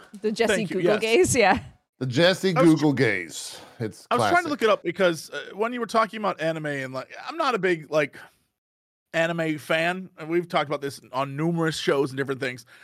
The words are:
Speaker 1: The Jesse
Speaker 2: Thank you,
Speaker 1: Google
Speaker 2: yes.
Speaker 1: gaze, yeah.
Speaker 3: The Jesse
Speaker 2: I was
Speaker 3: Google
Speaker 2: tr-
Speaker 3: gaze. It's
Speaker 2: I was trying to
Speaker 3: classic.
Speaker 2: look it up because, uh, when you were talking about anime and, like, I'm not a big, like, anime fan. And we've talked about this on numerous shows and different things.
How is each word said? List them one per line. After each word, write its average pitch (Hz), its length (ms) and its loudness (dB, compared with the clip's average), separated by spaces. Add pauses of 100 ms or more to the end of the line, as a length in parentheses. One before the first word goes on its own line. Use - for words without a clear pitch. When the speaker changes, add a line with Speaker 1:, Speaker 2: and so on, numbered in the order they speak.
(220)
Speaker 1:
The 220 100 0
Jesse 214 220 0
Speaker 2:
Thank 190 160 -2
you, - 60 -2
Speaker 1:
Google 175 160 2
Speaker 2:
yes. 208 100 0
Speaker 1:
gaze, 262 340 4
yeah. 214 220 6 (400)
Speaker 3:
The 127 80 -4
Jesse 175 500 2
Speaker 2:
I 175 60 6
was 165 120 8
Speaker 3:
Google 147 180 4
Speaker 2:
tr- 131 100 -2
Speaker 3:
gaze. 95 580 -2 (180)
It's - 320 -8
Speaker 2:
I - 60 0
was 240 60 2
trying - 60 4
to - 60 4
Speaker 3:
classic. 349 160 2
Speaker 2:
look 285 120 -4
it 220 80 4
up 190 120 2
because, 175 480 -2
uh, 139 240 -10
when 220 200 -4
you 247 60 -6
were 226 60 -4
talking 220 320 0
about 196 220 -4
anime 160 260 -4
and, 135 280 -6
like, 131 140 -10 (200)
I'm 294 80 -10
not 285 180 -2
a 214 40 -2
big, 170 320 -2
like, 147 260 0 (960)
anime 165 460 -2
fan. 175 500 -4 (100)
And 156 120 -10
we've 170 180 0
talked 156 200 -2
about 143 120 -4
this 139 200 -8 (120)
on 135 240 -4
numerous 160 400 0
shows 143 340 0
and 131 60 -12
different 131 240 -6
things. 127 240 -6 (180)